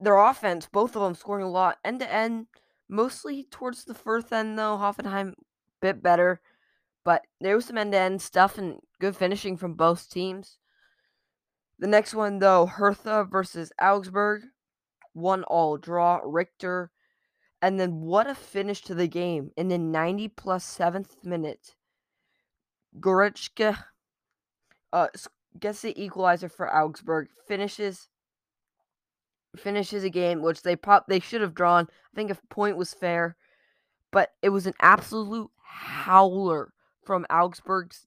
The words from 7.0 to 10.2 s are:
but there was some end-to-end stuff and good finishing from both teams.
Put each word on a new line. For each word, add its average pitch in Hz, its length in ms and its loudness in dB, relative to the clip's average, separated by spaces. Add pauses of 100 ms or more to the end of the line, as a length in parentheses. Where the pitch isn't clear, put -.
but 175 180 2 (180)
there 190 160 2
was 240 80 0
some 233 140 -8
end-to-end 190 420 0
stuff - 380 2
and 185 200 -8 (220)
good 185 160 -2
finishing 190 400 -2
from 170 180 -8
both 165 360 0
teams. 185 480 -8 (1200)